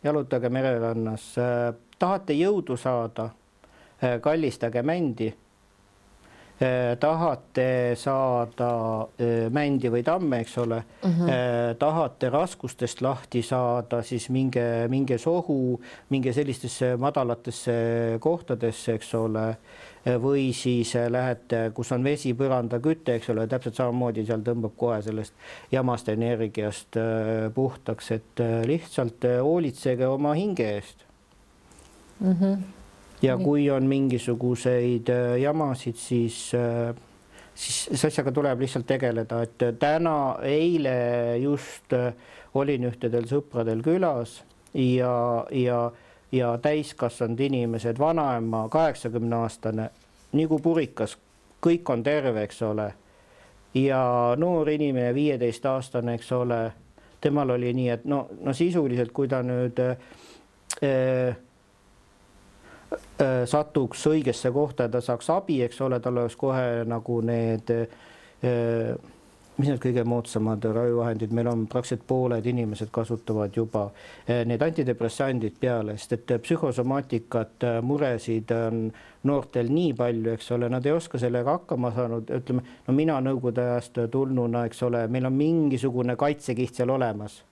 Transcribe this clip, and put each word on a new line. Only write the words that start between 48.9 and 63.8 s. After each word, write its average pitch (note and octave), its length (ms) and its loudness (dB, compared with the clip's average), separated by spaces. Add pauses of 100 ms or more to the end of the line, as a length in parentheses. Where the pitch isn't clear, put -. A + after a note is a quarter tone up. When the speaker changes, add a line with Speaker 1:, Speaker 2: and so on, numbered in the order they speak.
Speaker 1:
aastane, A2 540 -4 (420)
nagu D#3 260 2
purikas, D3+ 580 0 (460)
kõik E3+ 280 4
on A#2+ 120 2
terve, C3 400 2
eks - 200 -6
ole. G#2+ 300 -2 (840)
Ja B2+ 640 4
noor D#3+ 320 2
inimene, C3+ 460 2
viieteistaastane, B2+ 1000 0
eks A#2 180 -6
ole, A#2+ 400 0 (480)
temal C#3+ 300 2
oli B2 220 0
nii, B2+ 160 2
et A#2+ 160 -2
no, C#3 240 -2 (140)
no C3 100 0
sisuliselt, C3+ 600 2
kui C3+ 160 0
ta C3 140 0
nüüd, B2 380 -2
äh, B2+ 160 2 (840)
äh, C3 540 2 (2000)
satuks D3 600 0